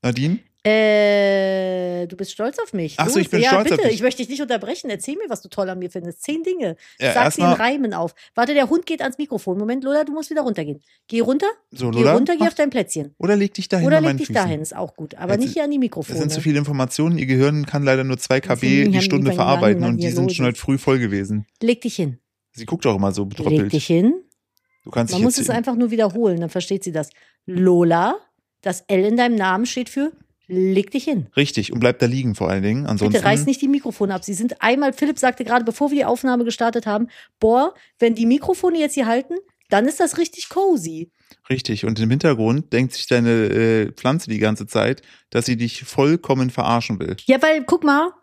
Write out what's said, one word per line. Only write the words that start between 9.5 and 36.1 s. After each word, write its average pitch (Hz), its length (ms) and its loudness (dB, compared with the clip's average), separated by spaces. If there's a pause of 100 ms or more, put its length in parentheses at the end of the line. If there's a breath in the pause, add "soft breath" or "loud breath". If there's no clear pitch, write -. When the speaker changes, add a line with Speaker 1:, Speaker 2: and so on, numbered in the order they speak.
Speaker 2:
Moment, 240 260 -4
Lola, 294 200 0
du 285 80 -8
musst 311 180 -8
wieder 311 120 -2
runtergehen. 156 380 -4 (280)
Geh 226 120 -2
runter. 285 260 2 (240)
Speaker 1:
So, 127 200 -4
Speaker 2:
Geh 117 100 0
Speaker 1:
Lola, 196 140 6
Speaker 2:
runter, 269 200 2
geh 311 60 -2
Speaker 1:
mach 320 80 4
Speaker 2:
auf 320 60 -4
dein 294 160 0
Plätzchen. 160 480 -4
Speaker 1:
Oder 202 180 2
leg 196 180 0
dich - 140 -10
dahin 180 180 2
Speaker 2:
Oder 302 120 6
Speaker 1:
an 311 60 2
Speaker 2:
leg - 60 2
Speaker 1:
meinen 277 80 -2
Speaker 2:
dich 294 100 -4
Speaker 1:
Füßen. 208 140 0
Speaker 2:
dahin, 165 180 -2
ist 156 160 -10
auch - 200 -10
gut. 156 180 -14
Aber 170 200 -4
Speaker 1:
Jetzt 214 80 0
Speaker 2:
nicht 269 120 -4
hier 311 100 -2
an 285 60 -2
die 294 60 -2
Speaker 1:
es 269 40 0
Speaker 2:
Mikrofone. 175 380 -4
Speaker 1:
sind 156 140 -2
zu 151 80 -4
viele 147 180 0
Informationen. 147 600 0
Ihr 131 80 -4
Gehirn 139 400 2
kann 143 160 -4
leider 131 220 2
nur 131 140 -2
zwei 131 220 0
K - 160 0
B - 40 -4
Speaker 2:
Deswegen 135 320 4
Speaker 1:
die 185 60 4
Speaker 2:
haben 185 60 2
Speaker 1:
Stunde 139 260 2
Speaker 2:
die - 60 0
Speaker 1:
verarbeiten 107 460 2
Speaker 2:
Wangen 117 120 0
Speaker 1:
und 113 40 -2
die 170 80 -2
Speaker 2:
hier - 80 -2
Speaker 1:
sind 175 100 0
Speaker 2:
los 180 120 0
Speaker 1:
schon 135 80 0
halt 123 120 0
Speaker 2:
ist. - 60 -14
Speaker 1:
früh 135 160 0
voll 135 200 2
gewesen. 104 480 -2 (160)
Speaker 2:
Leg 233 180 0
dich 247 160 -6
hin. 143 220 -4 (340)
Speaker 1:
Sie 113 140 -18
guckt - 200 -6
auch 110 100 2
immer 98 160 0
so 98 120 -4
Speaker 2:
Leg 98 120 -10
Speaker 1:
betröppelt. 110 360 0
Speaker 2:
dich 151 140 -2
hin. 180 280 4 (720)
Speaker 1:
Du - 60 -16
kannst - 220 -2
Speaker 2:
Man 180 80 -2
Speaker 1:
dich 214 40 0
Speaker 2:
muss 247 120 0
Speaker 1:
jetzt 262 120 -4
Speaker 2:
es 233 60 -2
einfach 240 220 -2
nur 233 140 0
wiederholen, 214 500 0
dann 170 100 -6
versteht 190 340 -6
sie 180 80 -8
das. 156 180 -6 (360 soft breath)
Lola, 180 720 4 (460)
das 185 260 -6
L 190 160 2
in 214 120 2
deinem 240 200 2
Namen 190 300 0
steht 247 220 -6
für 294 240 -4 (400)
leg 190 380 0
dich 269 140 -4
hin. 202 320 -2
Speaker 1:
Richtig, 135 360 -2
und 120 60 -4
bleib 123 220 4
da 123 60 4
liegen 123 280 0
vor 90 160 -2
allen 95 140 0
Dingen. 117 220 0
Ansonsten 104 260 0
Speaker 2:
Bitte 180 120 2
reiß 175 220 2
nicht 269 160 0
die 277 60 0
Mikrofone 226 440 -2
ab. 185 120 -6
Sie 208 100 -6
sind 226 260 -4
einmal, 262 320 2
Philipp 294 240 -2
sagte 247 280 0
gerade, 233 200 0
bevor 269 280 -2
wir 294 60 0
die 269 60 2
Aufnahme 247 400 0